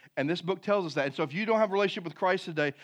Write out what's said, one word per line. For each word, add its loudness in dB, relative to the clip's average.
And 0
this -2
book -4
tells 2
us -6
that. 0
And -4
so -2
if -2
you -4
don't 4
have 4
a -8
relationship 0
with -10
Christ 0
today, 0